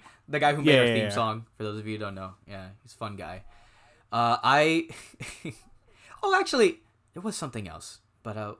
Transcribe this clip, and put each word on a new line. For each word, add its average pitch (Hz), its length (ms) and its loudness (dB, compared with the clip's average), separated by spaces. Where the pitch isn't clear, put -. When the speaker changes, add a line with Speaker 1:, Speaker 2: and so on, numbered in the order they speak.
Speaker 1:
the 147 120 -4
guy 147 140 4
who 147 80 -2
made 147 120 6
Speaker 2:
Yeah, 135 60 10
Speaker 1:
our 123 60 6
Speaker 2:
yeah, 117 80 2
Speaker 1:
theme 110 100 2
Speaker 2:
yeah. 104 60 -4
Speaker 1:
song, 110 360 -2
for 110 80 -8
those 107 140 -6
of 107 80 -10
you 107 80 -6
who 107 100 -8
don't 98 100 -8
know. 95 180 -12
Yeah, 95 200 -16
he's - 120 -20
a - 20 -20
fun 101 200 -10
guy. 92 260 -12
Uh, 117 320 2
I, 156 460 4
<laughs> 131 80 -12
oh, 392 160 2
actually, 247 420 2
there 175 100 -16
was 214 140 -8
something 117 320 -8
else, 80 300 -16
but, 107 140 -10
uh, 107 240 -10